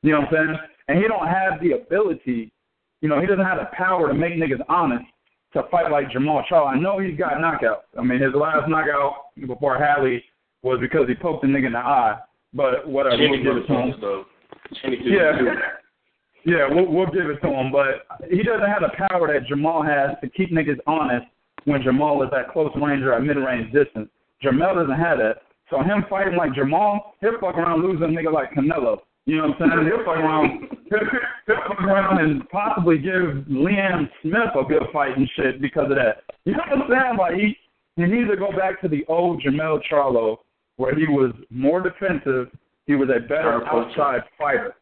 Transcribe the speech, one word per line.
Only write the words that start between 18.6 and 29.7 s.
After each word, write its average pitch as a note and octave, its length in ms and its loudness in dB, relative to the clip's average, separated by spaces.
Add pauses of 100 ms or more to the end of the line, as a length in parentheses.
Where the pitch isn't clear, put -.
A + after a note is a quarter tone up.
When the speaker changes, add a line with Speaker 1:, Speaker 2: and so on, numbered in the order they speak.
Speaker 1:
have G3+ 140 0
the F#3+ 260 -2
power F3+ 240 2
that C3 160 -2
Jamal D#3 340 0
has C#3+ 280 0 (120)
to D3+ 80 -8
keep F#3 220 -2
niggas D3 340 0
honest C#3 400 -2 (380)
when C#3+ 180 0
Jamal C#3+ 400 2
is C3 60 -2 (100)
at B2 140 -6
close D#3 180 0 (100)
range C#3+ 220 0
or C3 120 2
at A#2 100 2
mid-range B2+ 480 -2
distance. B2+ 360 0 (320)
Jamal D#3 360 2
doesn't C#3 200 0
have D#3+ 220 2
that. A2+ 240 0 (280)
So C#3 120 0
him G3 260 0
fighting F#3+ 280 -2
like D#3 180 0
Jamal, F#3+ 680 0
he'll A3+ 200 -2
fuck F3+ 160 -4
around E3+ 260 0
losing F3 220 0
a - 20 -2
nigga D#3+ 260 0
like D3 200 -2
Canelo. C#3 480 0 (240)
You D#3+ 140 0
know D#3 100 0
what - 140 -2
I'm - 80 6